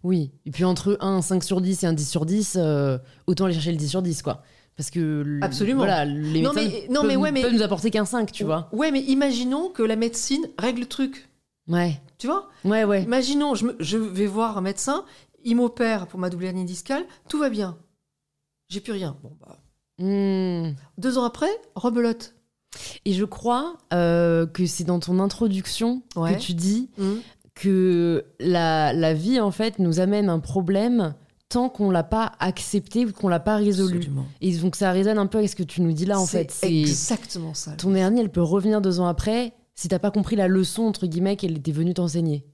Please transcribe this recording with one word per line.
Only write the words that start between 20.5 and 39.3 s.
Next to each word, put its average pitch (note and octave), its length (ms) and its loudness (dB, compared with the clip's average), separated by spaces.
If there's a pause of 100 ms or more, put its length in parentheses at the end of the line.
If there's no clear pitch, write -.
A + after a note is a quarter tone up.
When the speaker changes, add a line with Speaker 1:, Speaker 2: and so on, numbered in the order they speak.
Speaker 2:
Deux B3 200 0
ans B3 60 2
après, A#3+ 240 -2 (280)
rebelote. A#3 580 -2 (720)
Speaker 1:
Et G3+ 80 2
je F#3+ 120 2
crois, B3+ 520 -4 (160)
euh, E3+ 520 4
que F3 200 -2
c'est E3+ 180 -4
dans F3 160 0
ton F3+ 200 0
introduction A3 800 0 (140)
Speaker 2:
Ouais. E3 200 0
Speaker 1:
que - 60 -4
tu F3+ 120 -6
dis G3+ 440 0
Speaker 2:
Mmh. G3 160 0 (400)
Speaker 1:
que F3+ 720 2 (140)
la, D#3+ 540 2
la D#3+ 200 2
vie, G3+ 260 2
en G3+ 120 2
fait, A3 280 -2
nous E3+ 200 2
amène G3+ 300 2
un E3 100 2
problème F#3+ 760 0 (320)
tant B3 220 0
qu'on G#3 220 0
l'a E3 120 2
pas A3 360 -2
accepté G3+ 640 -2
ou G3+ 80 -4
qu'on - 140 -2
l'a E3+ 120 2
pas G#3 180 0
résolu. F#3+ 400 2
Speaker 2:
Absolument. C#3 280 -4 (160)
Speaker 1:
Et F3 160 0
donc, E3+ 180 0
ça F#3+ 160 0
résonne G3 280 2
un G3 80 2
peu A3 100 -2
avec G#3 120 2
ce - 60 -8
que F#3 80 -4
tu E3 180 -4
nous E3 120 4
dis D#3 120 0
là, G3 140 2
en F#3 60 2
Speaker 2:
C'est F3 200 0
Speaker 1:
fait. - 60 -14
C'est F3 280 0
Speaker 2:
exactement D#3+ 760 -2
ça. D3+ 200 -10
Speaker 1:
ton F3+ 220 0
hernie, F#3+ 260 4
elle G3+ 100 -2
peut F3 100 2
revenir G3 400 2
deux F#3 180 2
ans F3+ 80 2
après A3+ 460 -2 (220)